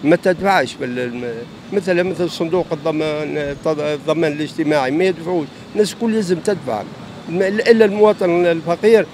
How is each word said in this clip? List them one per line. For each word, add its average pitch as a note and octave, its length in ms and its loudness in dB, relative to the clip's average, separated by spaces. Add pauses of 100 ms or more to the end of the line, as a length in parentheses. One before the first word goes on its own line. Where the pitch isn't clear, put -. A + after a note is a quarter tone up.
ما D#3 120 6
تدفعش F3+ 580 0
بال-، B2 240 -6
الم-، B2 360 -6 (380)
مثل، F#3 300 0
مثل F3 280 -2
صندوق E3 420 -2
الضمان، D3+ 800 -2 (120)
الضمان D3+ 680 0
الاجتماعي D3 580 0
ما D#3+ 140 2
يدفعوش، E3 420 -2 (280)
الناس G#3 180 2
الكل A3+ 220 -2
لازم F#3 240 0
تدفع، C3+ 440 -4 (460)
ما-، F#3 200 0
الا A3 360 4
المواطن G3 640 4
الفقير. E3+ 680 4